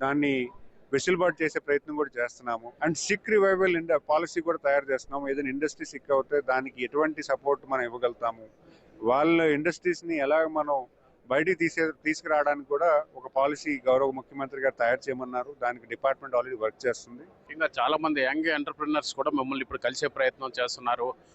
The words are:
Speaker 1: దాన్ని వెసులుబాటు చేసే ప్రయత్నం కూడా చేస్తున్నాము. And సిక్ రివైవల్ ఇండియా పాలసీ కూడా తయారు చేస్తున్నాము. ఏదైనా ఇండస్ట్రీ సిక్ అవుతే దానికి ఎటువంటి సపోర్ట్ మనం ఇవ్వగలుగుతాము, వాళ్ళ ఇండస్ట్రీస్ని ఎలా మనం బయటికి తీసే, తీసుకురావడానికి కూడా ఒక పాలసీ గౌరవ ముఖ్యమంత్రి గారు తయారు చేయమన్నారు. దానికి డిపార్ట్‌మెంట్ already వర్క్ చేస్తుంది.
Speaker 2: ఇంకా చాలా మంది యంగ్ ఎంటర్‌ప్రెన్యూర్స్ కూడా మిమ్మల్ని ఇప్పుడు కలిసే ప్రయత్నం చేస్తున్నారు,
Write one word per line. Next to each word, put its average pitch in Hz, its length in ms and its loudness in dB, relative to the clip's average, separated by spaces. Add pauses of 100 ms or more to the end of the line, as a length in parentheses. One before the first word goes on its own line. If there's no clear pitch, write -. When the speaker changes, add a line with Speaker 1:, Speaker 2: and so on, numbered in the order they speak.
Speaker 1:
దాన్ని 139 460 2 (440)
వెసులుబాటు 175 500 0
చేసే 156 160 0
ప్రయత్నం 147 380 -2
కూడా 139 260 -2
చేస్తున్నాము. 120 500 -6 (140)
And 160 100 0
సిక్ 202 340 -4
రివైవల్ 190 460 4
ఇండియా 165 220 2
పాలసీ 160 420 0
కూడా 160 240 0
తయారు 139 260 2
చేస్తున్నాము. 139 400 -4
ఏదైనా 139 180 -2
ఇండస్ట్రీ 147 380 -4
సిక్ 143 260 -6
అవుతే 139 280 2
దానికి 131 440 -2
ఎటువంటి 151 380 -2
సపోర్ట్ 139 460 -2
మనం 131 140 -2
ఇవ్వగలుగుతాము, 117 640 -4 (560)
వాళ్ళ 151 380 4
ఇండస్ట్రీస్ని 165 800 0
ఎలా 151 300 2
మనం 147 380 -2 (420)
బయటికి 160 280 2
తీసే, 165 340 0 (140)
తీసుకురావడానికి 147 640 0
కూడా 151 360 4 (120)
ఒక 131 200 -14
పాలసీ 143 520 0
గౌరవ 131 220 6
ముఖ్యమంత్రి 135 500 -8
గారు 135 180 2
తయారు 123 200 2 (100)
చేయమన్నారు. 127 540 -6
దానికి 120 240 -4
డిపార్ట్‌మెంట్ 131 500 -2
already 120 240 -2
వర్క్ 110 260 -2
చేస్తుంది. 123 680 -8
Speaker 2:
ఇంకా 156 160 -2 (120)
చాలా 139 160 2
మంది 156 260 0
యంగ్ 147 240 0
ఎంటర్‌ప్రెన్యూర్స్ 147 680 -2
కూడా 139 160 -2
మిమ్మల్ని 135 320 -2
ఇప్పుడు 131 160 -8
కలిసే 131 280 -2
ప్రయత్నం 131 440 -2 (120)
చేస్తున్నారు, 123 520 -4 (200)